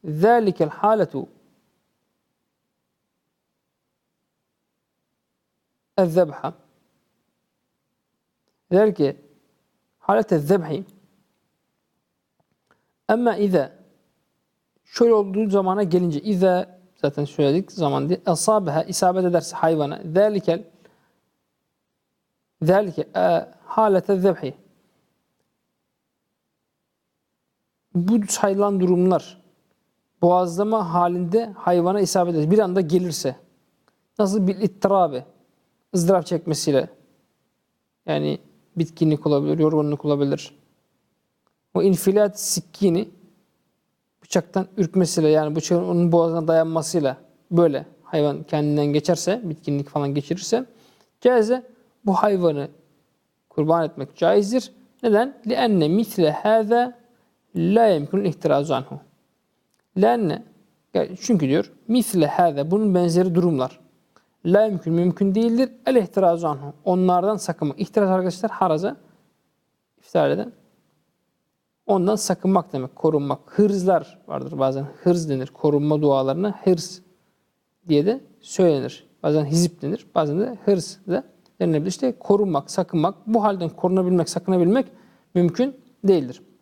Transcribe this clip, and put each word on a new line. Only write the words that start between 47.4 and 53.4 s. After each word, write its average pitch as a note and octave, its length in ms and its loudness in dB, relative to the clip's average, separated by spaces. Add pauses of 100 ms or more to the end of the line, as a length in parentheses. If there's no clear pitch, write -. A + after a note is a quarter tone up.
böyle E3 340 2 (180)
hayvan D3 400 -2
kendinden D3 420 -2
geçerse, E3 580 -2
bitkinlik D3 460 -6
falan C#3+ 240 -4
geçirirse G3 520 -4 (560)
caize B3 420 2 (420)
bu G3 80 2
hayvanı E3+ 560 0 (800)